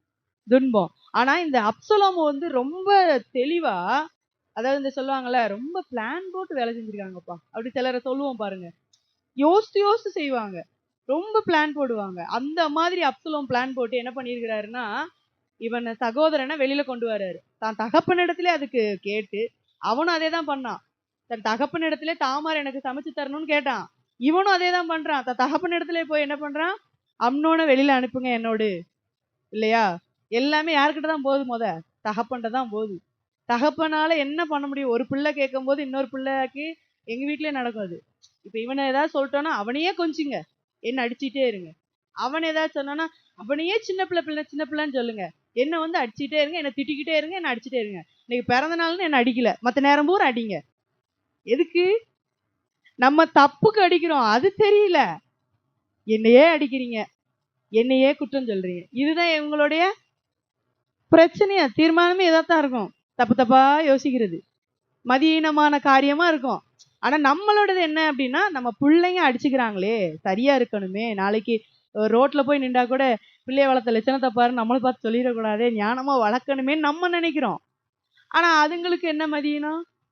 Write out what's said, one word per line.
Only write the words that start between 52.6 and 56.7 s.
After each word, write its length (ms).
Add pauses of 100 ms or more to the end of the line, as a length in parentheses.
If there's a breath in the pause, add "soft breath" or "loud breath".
நம்ம 260 (100)
தப்புக்கு 480
அடிக்கிறோம், 440
அது 220 (100)
தெரியல. 400 (1080)
"என்னையே 420
அடிக்கிறீங்க, 500 (760)